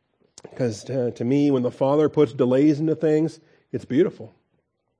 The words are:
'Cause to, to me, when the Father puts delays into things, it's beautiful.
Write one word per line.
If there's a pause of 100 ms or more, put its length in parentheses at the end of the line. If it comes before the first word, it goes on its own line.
(560)
'Cause
to,
to
me,
when
the
Father
puts
delays
into
things, (320)
it's
beautiful. (680)